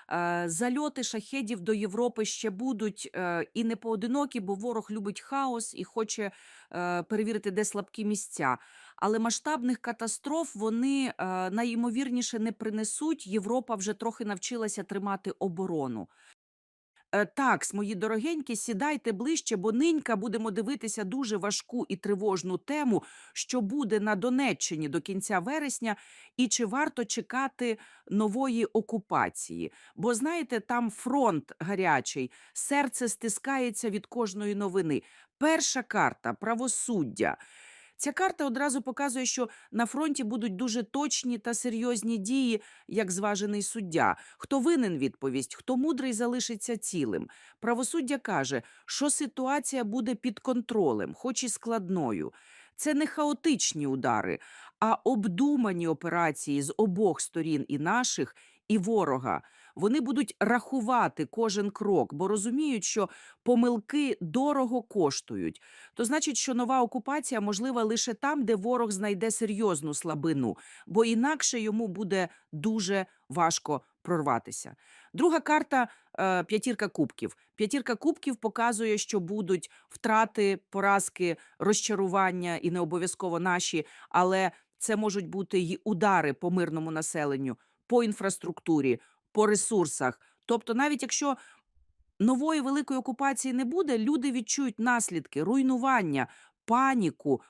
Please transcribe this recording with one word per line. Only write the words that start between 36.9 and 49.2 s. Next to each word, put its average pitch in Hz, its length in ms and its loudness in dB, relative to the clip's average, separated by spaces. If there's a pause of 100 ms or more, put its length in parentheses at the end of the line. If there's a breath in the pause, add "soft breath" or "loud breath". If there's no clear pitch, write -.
Ця 294 140 -2
карта 359 340 -2
одразу 269 360 0
показує, 262 440 -4
що 233 240 -2 (220 loud breath)
на 233 140 0
фронті 285 380 -2
будуть 214 320 -2
дуже 233 280 -2
точні 254 540 -2
та 233 160 -4
серйозні 226 640 0
дії, 226 440 2 (260 loud breath)
як 196 240 -2
зважений 202 500 0
суддя. 160 540 0 (220 loud breath)
Хто - 220 -2
винен — 247 380 2
відповість, 135 580 -2
хто - 220 -2
мудрий — 262 360 0
залишиться 240 640 -4
цілим. 117 500 -2 (320 loud breath)
Правосуддя 254 580 -2
каже, 139 440 -2 (240 loud breath)
що - 240 0
ситуація 269 720 -2